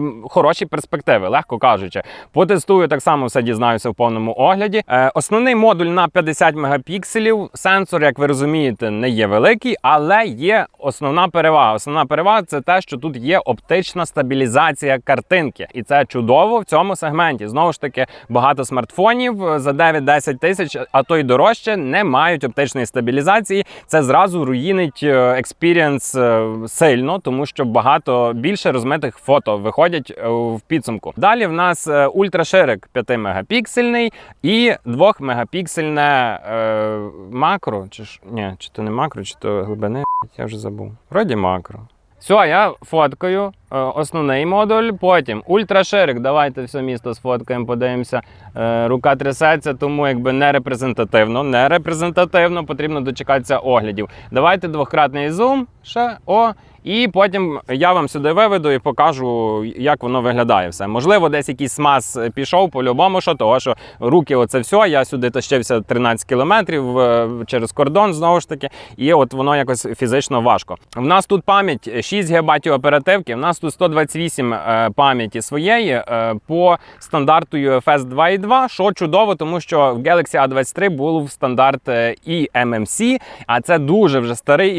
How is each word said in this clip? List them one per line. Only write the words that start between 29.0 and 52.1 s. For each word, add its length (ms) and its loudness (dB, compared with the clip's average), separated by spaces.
фото 400 0
виходять, 600 -2
е, 100 -6
в 400 -2
підсумку. 500 -4
Далі 280 2
в 60 -2
нас, 360 -2
е, 200 4
ультраширик 840 0
п'ятимегапіксельний 1200 -2
і 300 2
двохмегапіксельне, 1500 0
е, 480 -2
макро, 580 -4
чи 140 -20
ж, 160 -20
ні, 280 -8
чи 100 -20
то 120 -12
не 100 -6
макро, 320 -6
чи 160 -16
то 240 -4
глибини, 400 -6
я 80 -8
вже 120 -10
забув. 340 -12
Вроді 260 -2
макро. 440 -4
Все, 140 -4
я 480 2
фоткаю, 720 -2
е, 60 -4
основний 680 -2
модуль, 460 0
потім 560 0
ультраширик, 720 2
давайте 440 0
все 180 -8
місто 320 -6
сфоткаємо, 520 -4
подивимося. 560 -4
Е, 300 0
рука 280 2
трясеться, 580 0
тому 340 -2
якби 260 -2
не 180 2
репрезентативно, 920 0
не 260 2
репрезентативно, 960 0